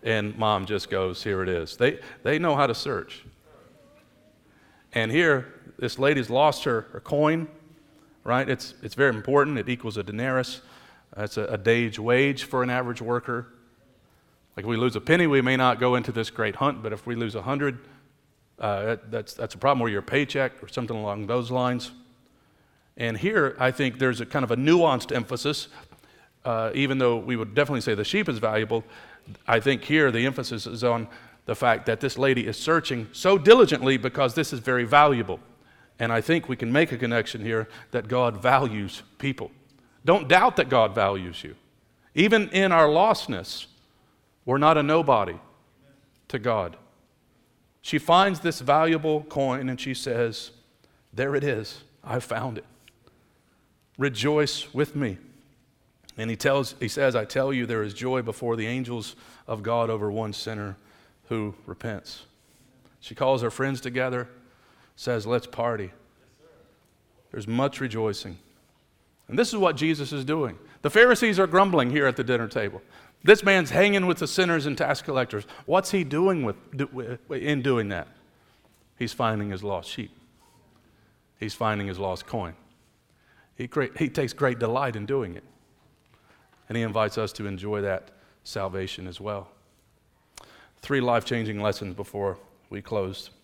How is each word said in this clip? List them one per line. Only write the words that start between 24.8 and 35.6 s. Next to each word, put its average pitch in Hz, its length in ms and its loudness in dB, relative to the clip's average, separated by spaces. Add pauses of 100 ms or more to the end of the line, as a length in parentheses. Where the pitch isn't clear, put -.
emphasis. 127 540 -4 (720)
Uh, 113 320 -2
even 135 220 0
though 120 220 2
we 123 180 -4
would 107 180 -6
definitely 139 280 2
say 113 120 0
the 104 100 -2
sheep 202 260 -2
is 117 80 -4
valuable, 110 440 0 (640)
I 117 140 4
think 131 240 0
here 147 260 4
the 117 140 0
emphasis 127 420 -4
is 117 180 -8
on 117 240 0 (360)
the 110 100 -4
fact 110 320 2
that 113 140 0
this 139 160 -4
lady 127 300 2
is 110 100 -6
searching 143 560 -2
so 196 240 4
diligently 151 600 8
because 127 360 0
this 156 180 -2
is 127 80 -8
very 123 240 0
valuable. 117 560 6 (580)